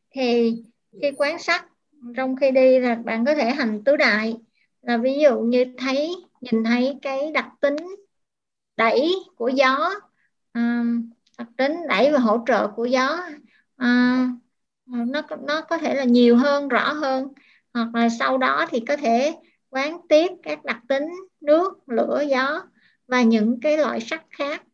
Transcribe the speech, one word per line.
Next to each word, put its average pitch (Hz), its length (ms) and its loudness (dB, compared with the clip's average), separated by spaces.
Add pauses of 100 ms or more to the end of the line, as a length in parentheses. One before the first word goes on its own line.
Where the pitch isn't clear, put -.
(100)
thì 240 460 0 (460)
khi 285 140 0
quán 294 220 -2
sắc 349 300 -4 (480)
trong 262 200 -4
khi 269 140 2
đi 262 280 6
là 247 160 2
bạn 226 300 -4
có 240 100 2
thể 254 160 0
hành 226 340 -4
tứ 285 120 4
đại, 226 400 0 (460)
là 240 140 -2
ví 262 260 0
dụ 247 180 6
như 247 240 2 (140)
thấy, 269 360 -2 (260)
nhìn 226 240 -2
thấy 247 380 0
cái 277 300 -6
đặc 254 160 -2 (120)
tính 285 160 0 (1000)
đẩy 233 380 2 (220)
của 233 120 -4
gió, 269 420 2 (640)
à, 240 320 -2 (540)
đặc 233 180 -16
tính 285 200 0 (120)
đẩy 254 240 2
và 294 60 4
hỗ 233 280 2
trợ 214 220 0
của 226 160 -6
gió, 262 380 -2 (540)
à, 247 500 2 (600)
nó, 247 360 -4 (240)
nó 302 140 -2
có 320 180 -4
thể 277 160 -4
là 269 100 -2
nhiều 240 320 6
hơn, 285 320 2
rõ 262 240 0
hơn, 269 360 -4 (460)
hoặc 233 200 -4
là 233 140 2
sau 262 300 -2
đó 269 320 0
thì 254 100 -2
có 277 160 -2
thể 277 380 0 (360)
quán 294 380 -6
tiếp 311 180 6 (160)
các 302 220 -10
đặc 240 240 -8
tính 277 200 -2 (320)
nước, 311 480 0
lửa, 233 400 -2
gió 277 340 -2 (440)
và 247 160 0
những 226 380 2
cái 302 180 2
loại 226 220 0
sắc 320 300 -10
khác. 294 320 -8 (120)